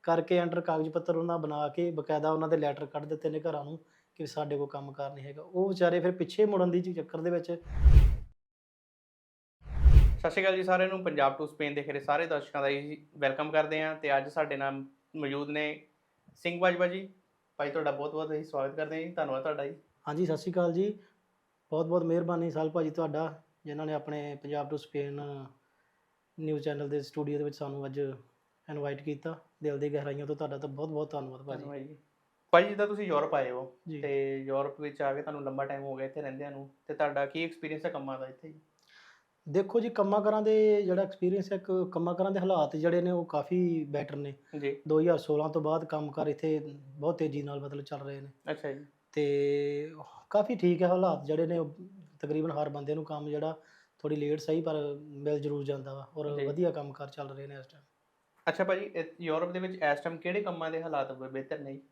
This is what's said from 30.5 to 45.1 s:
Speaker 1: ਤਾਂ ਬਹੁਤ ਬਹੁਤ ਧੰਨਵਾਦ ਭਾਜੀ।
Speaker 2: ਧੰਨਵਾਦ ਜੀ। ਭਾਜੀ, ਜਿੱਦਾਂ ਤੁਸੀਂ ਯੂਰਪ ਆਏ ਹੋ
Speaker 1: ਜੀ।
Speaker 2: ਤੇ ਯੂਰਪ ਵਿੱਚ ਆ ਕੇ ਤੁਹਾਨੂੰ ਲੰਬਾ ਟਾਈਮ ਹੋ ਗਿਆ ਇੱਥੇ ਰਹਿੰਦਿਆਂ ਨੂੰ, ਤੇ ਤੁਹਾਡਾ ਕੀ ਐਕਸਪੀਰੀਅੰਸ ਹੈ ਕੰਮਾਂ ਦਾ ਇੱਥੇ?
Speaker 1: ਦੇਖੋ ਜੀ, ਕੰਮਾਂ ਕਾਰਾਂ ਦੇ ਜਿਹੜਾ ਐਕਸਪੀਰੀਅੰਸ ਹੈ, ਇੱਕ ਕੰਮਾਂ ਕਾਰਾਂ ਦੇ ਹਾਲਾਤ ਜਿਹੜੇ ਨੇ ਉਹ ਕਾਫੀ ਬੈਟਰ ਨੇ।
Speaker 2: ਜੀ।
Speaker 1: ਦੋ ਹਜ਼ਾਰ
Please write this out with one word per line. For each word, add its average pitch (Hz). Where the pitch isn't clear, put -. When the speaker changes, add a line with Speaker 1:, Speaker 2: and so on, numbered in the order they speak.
Speaker 1:
ਤਾਂ 143
ਬਹੁਤ 147
ਬਹੁਤ 151
ਧੰਨਵਾਦ 131
ਭਾਜੀ। 139
Speaker 2:
ਧੰਨਵਾਦ 143
ਜੀ। 147
ਭਾਜੀ, 185
ਜਿੱਦਾਂ 208
ਤੁਸੀਂ 208
ਯੂਰਪ 151
ਆਏ 131
ਹੋ 127
Speaker 1:
ਜੀ। 151
Speaker 2:
ਤੇ 139
ਯੂਰਪ 135
ਵਿੱਚ 147
ਆ 139
ਕੇ 143
ਤੁਹਾਨੂੰ 147
ਲੰਬਾ 139
ਟਾਈਮ 139
ਹੋ 135
ਗਿਆ 135
ਇੱਥੇ 135
ਰਹਿੰਦਿਆਂ 139
ਨੂੰ, 139
ਤੇ 151
ਤੁਹਾਡਾ 143
ਕੀ 160
ਐਕਸਪੀਰੀਅੰਸ 160
ਹੈ 170
ਕੰਮਾਂ 135
ਦਾ 131
ਇੱਥੇ? 156
Speaker 1:
ਦੇਖੋ 196
ਜੀ, 226
ਕੰਮਾਂ 208
ਕਾਰਾਂ 214
ਦੇ 214
ਜਿਹੜਾ 185
ਐਕਸਪੀਰੀਅੰਸ 190
ਹੈ, 196
ਇੱਕ 185
ਕੰਮਾਂ 170
ਕਾਰਾਂ 190
ਦੇ 190
ਹਾਲਾਤ 175
ਜਿਹੜੇ 170
ਨੇ 180
ਉਹ 175
ਕਾਫੀ 170
ਬੈਟਰ 143
ਨੇ। 143
Speaker 2:
ਜੀ। 139
Speaker 1:
ਦੋ 156
ਹਜ਼ਾਰ 165